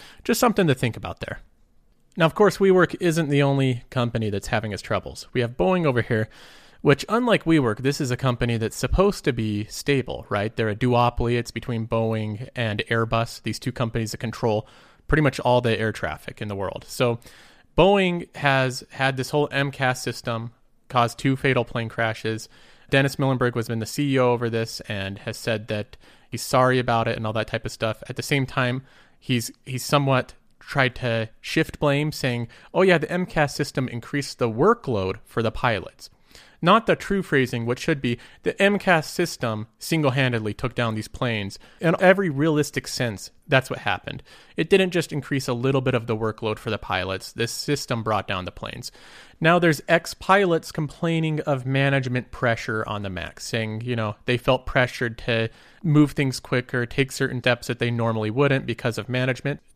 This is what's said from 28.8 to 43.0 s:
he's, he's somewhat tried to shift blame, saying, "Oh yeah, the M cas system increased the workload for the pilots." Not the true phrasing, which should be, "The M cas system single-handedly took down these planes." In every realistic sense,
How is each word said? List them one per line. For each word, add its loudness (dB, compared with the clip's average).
he's, -2
he's -8
somewhat 2
tried 0
to -2
shift -2
blame, 2
saying, -4
"Oh 4
yeah, 6
the -4
M -2
cas 0
system -2
increased -6
the 2
workload 0
for -4
the 0
pilots." -4
Not 4
the 4
true -2
phrasing, 0
which -2
should -2
be, -2
"The -2
M 4
cas 2
system -4
single-handedly 0
took -4
down -2
these -6
planes." -4
In 2
every 6
realistic 0
sense, -6